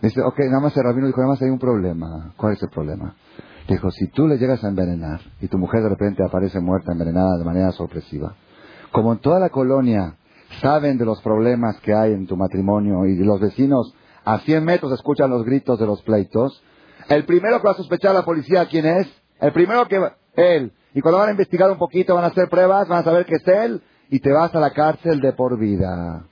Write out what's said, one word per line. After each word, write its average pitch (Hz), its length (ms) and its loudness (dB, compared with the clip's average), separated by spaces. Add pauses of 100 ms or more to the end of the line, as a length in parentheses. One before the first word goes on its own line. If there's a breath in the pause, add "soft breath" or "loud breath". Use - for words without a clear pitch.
Dice, 110 200 0
"Ok, 127 180 -2
nada 135 200 0
más 147 160 -2
el 135 80 0
rabino", 123 220 0
dijo, 127 140 -2
"Nada 131 140 0
más 135 80 -4
hay 131 80 0
un 131 80 -4
problema". 82 760 -4
"¿Cuál 107 180 0
es - 80 -8
el 82 80 -8
problema?". - 440 -8 (540 loud breath)
Dijo, 95 220 -2
"Si 92 180 -6
tú 156 200 0
le 147 80 2
llegas 127 260 -2
a 107 60 -4
envenenar 87 520 -4 (200)
y 95 80 -8
tu - 80 -4
mujer 95 260 0
de 110 60 0
repente 101 340 -2
aparece 92 380 -2
muerta, 90 320 -2
envenenada 87 460 0
de 85 60 -4
manera 90 280 0
sorpresiva, 82 640 -10 (580 loud breath)
como 113 200 2
en 110 80 -2
toda 170 200 2
la 185 80 2
colonia 127 680 0 (440 soft breath)
saben 143 380 2
de 117 80 0
los 110 160 -2
problemas 113 580 0
que 104 140 0
hay 110 180 2
en 95 140 -4
tu 90 100 -6
matrimonio 98 680 0
y 95 100 0
los 98 240 2
vecinos 123 540 0 (300 soft breath)
a 107 160 0
cien 156 240 0
metros 165 280 0
escuchan 139 380 0
los 120 140 -2
gritos 127 340 0
de 110 80 0
los 104 160 -2
pleitos, 110 600 -2 (460 loud breath)
el 147 160 2
primero 185 360 2
que 214 60 0
va 202 60 4
a 190 40 -2
sospechar 185 360 0
a 185 80 4
la 175 40 -4
policía, 170 420 0
¿quién 160 200 -2
es? 175 220 0 (320)
El 143 120 2
primero 208 360 2
que 196 100 0
va, 180 180 -2 (200)
él. 165 360 2 (220)
Y 139 60 0
cuando 165 180 4
van 208 100 2
a 208 40 -2
investigar 190 380 2
un 185 80 -4
poquito, 175 360 0
van 175 100 0
a 170 40 2
hacer 175 200 0
pruebas, 185 400 2
van 175 120 0
a 160 40 -4
saber 170 220 2
que 165 100 -2
es - 120 -2
él 214 340 2 (280 soft breath)
y 139 100 0
te 139 120 2
vas 160 220 2
a 165 60 0
la 143 100 2
cárcel 156 500 0
de 131 120 0
por 127 260 -2
vida". 90 720 -4